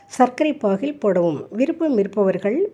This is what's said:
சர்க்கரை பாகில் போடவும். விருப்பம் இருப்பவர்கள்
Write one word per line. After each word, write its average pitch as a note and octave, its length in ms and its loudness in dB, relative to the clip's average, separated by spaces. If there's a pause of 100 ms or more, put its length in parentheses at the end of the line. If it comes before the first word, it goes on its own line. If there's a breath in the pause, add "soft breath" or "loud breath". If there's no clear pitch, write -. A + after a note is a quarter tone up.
(120)
சர்க்கரை B3+ 420 2
பாகில் C4 460 -2
போடவும். F3 520 2
விருப்பம் C#4+ 460 0
இருப்பவர்கள் G3+ 640 0 (140)